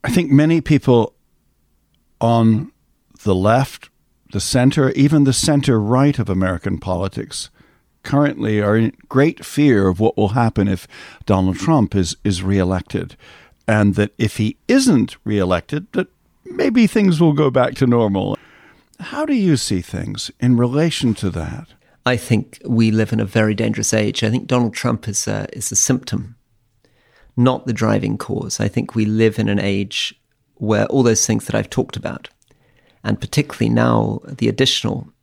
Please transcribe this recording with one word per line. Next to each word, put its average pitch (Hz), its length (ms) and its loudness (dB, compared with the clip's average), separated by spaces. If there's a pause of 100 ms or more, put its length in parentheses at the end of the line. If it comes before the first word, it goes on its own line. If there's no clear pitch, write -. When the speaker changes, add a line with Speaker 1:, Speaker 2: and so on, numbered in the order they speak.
Speaker 1:
I - 80 -4
think 170 180 0
many 151 320 4
people 127 540 2 (1040)
on 117 500 2 (520)
the 101 100 0
left 107 560 0 (420)
the 104 80 -4
center, 131 520 2
even 143 320 4
the 135 100 2
center 135 460 2
right 127 400 2
of 98 100 -4
American 92 480 -2
politics, - 720 -6 (540)
currently 110 580 0
are 104 160 2
in 113 160 0 (160)
great 143 340 2
fear 123 440 2
of 90 120 0
what 110 160 2
will 104 140 2
happen 113 380 0
if 92 200 -4 (380)
Donald 95 320 0
Trump 131 380 0
is, 90 280 0
is 92 200 -2
reelected, 92 760 -2 (500)
and 104 280 2
that 104 220 0
if 113 200 -4
he 110 200 -2 (100)
isn't 233 580 2
reelected, 101 680 -2
that - 160 -2 (380)
maybe 277 420 2
things 185 320 2
will 165 140 4
go 143 160 2
back 123 260 0
to 135 100 2
normal. 101 520 0 (600)
How 285 260 -6
do 294 80 -2
you 185 240 2
see 95 240 -4
things 101 580 -10
in 123 180 2
relation 131 580 0
to 98 160 -4
that? 85 360 -8 (380)
Speaker 2:
I 123 100 0
think - 480 -4
we 113 280 2
live 110 200 0
in 110 80 0
a 110 60 0
very 107 280 0
dangerous 107 400 -2
age. 107 300 -2
I 107 60 0
think 123 180 -2
Donald 120 260 0
Trump 120 360 -4
is - 180 -6
a, 104 240 -6
is - 200 -10
a 104 40 -8
symptom, - 640 -4 (1000)
not 127 300 0
the 123 80 -4
driving 107 440 -2
cause. - 440 -8
I 107 80 0
think - 260 -6
we 107 100 0
live 110 320 2
in 107 120 -2
an 101 100 0
age 98 580 -4 (380)
where 107 300 0
all 135 180 2
those 113 240 2
things 110 180 -2
that 107 100 -6
I've 107 140 -4
talked - 280 -6
about, - 320 -12 (760)
and 104 160 -4
particularly - 500 -4
now 113 540 0
the 113 240 -4
additional 113 640 -2 (140)